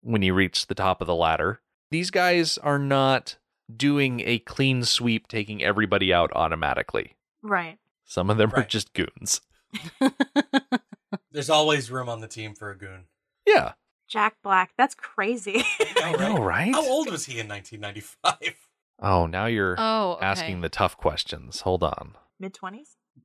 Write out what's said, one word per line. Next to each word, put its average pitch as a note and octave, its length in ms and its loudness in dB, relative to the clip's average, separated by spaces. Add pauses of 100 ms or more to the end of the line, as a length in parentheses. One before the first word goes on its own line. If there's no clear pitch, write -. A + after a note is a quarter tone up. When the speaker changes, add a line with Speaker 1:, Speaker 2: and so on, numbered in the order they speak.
Speaker 1:
when A2+ 200 0
he F#2+ 80 4
reached F#2 380 2
the G2 60 -4
top F#2+ 260 0
of F2 60 -6
the E2+ 80 2
ladder. E2 460 0 (300)
These F3 200 -4
guys F3 480 2
are C#3+ 200 0
not C3+ 580 0 (380)
doing C3+ 500 2
a A#2+ 160 0
clean C3 440 0
sweep, A#2 440 0
taking G#2 340 -6
everybody G2 500 2
out F2 220 4
automatically. D#2 800 0 (280)
Speaker 2:
Right. F3+ 360 -4 (260)
Speaker 1:
Some F2+ 260 -4
of G#2+ 60 2
them A2 160 4
are C3+ 80 2
Speaker 3:
Right. A#2+ 80 -2
Speaker 1:
just - 240 -4
goons. - 480 -4 (600)
Speaker 4:
<laughs> C4+ 100 4 (1200)
Speaker 3:
There's D3 180 -4
always D3+ 400 4
room B2+ 180 -6
on A2+ 120 -6
the A2 80 -14
team G#2+ 260 -12
for G#2 160 -12
a G2 60 -14
goon. F#2 280 -18 (420)
Speaker 1:
Yeah. G#4 260 4 (360)
Speaker 2:
Jack G#3+ 340 -2
Black. F#3+ 340 2
That's B3 180 4
crazy. G#3+ 760 -2
<laughs> - 100 -2 (220)
Speaker 3:
I - 100 -2
know, - 60 0
Speaker 1:
I - 100 2
know, A3 100 0
Speaker 3:
right? A#2 60 0 (220)
Speaker 1:
right? B3+ 80 2
Speaker 3:
How D#4 120 0
old C4 240 0
was E3 160 -8
he B2 120 -10
in A2+ 100 -6
nineteen G#2 320 -14
ninety-five? G#2 720 -4 (460)
Speaker 1:
Oh, F#2 260 4
now F#2 200 -2
you're G2 320 0
Speaker 4:
Oh, A3 340 0
okay. F#3 140 -4
Speaker 1:
asking F#3+ 360 -2
the - 60 -4
tough - 280 -2
questions. - 640 -6
Hold F#2 220 0
on. - 320 -6 (260)
Speaker 2:
Mid-twenties? F#3+ 560 -14 (280)